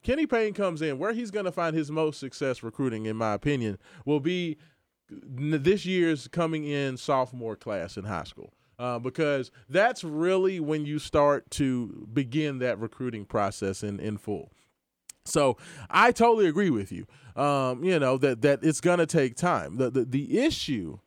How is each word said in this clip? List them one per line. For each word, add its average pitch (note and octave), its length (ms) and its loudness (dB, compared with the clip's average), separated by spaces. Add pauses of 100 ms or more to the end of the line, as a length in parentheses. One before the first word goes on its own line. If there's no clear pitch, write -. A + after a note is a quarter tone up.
Kenny D4 220 0
Payne A3 280 2
comes F3+ 280 -2
in, C#3+ 180 -2
where G#3 140 -2
he's A3+ 180 -4
gonna F#3+ 220 -4
find E3 200 -2
his D#3 160 0
most D#3 300 0
success C3+ 440 -4
recruiting, A2 420 -2
in A2 100 -2
my A2+ 180 0
opinion, A2+ 440 -2 (280)
will D3 140 2
be F3 380 -2 (520)
n-, C#3+ 540 -4
this F3 220 2
year's E3+ 420 0
coming D#3+ 380 -2
in C#3 320 -2
sophomore B2 580 -2
class F#2+ 400 -8
in F#2+ 100 -8
high F2+ 200 -4
school. - 260 -18 (260)
Uh, B2 220 -6
because C3+ 500 -2 (200)
that's G3+ 340 2
really F3+ 560 0
when D3+ 260 -2
you D3 140 -4
start C#3+ 500 2
to A#2+ 640 -2
begin C#3 460 0
that B2 180 0
recruiting A2+ 480 -8
process G2 560 -2
in, G2+ 180 -6
in G#2 180 -4
full. - 340 -6 (760)
So C#3 320 2 (320)
I A3+ 220 8
totally A3+ 360 6
agree F3 220 2
with G#2 220 0
you, - 140 -10 (360)
um, C3+ 420 0
you F3+ 160 2
know, C3+ 200 4
that, B2+ 240 2
that C#3+ 200 6
it's D#3 180 4
gonna F3 260 4
take C3 280 2
time. A2 420 -2
The, B2+ 120 2
the, B2+ 160 2
the C3+ 340 0
issue C3 680 -2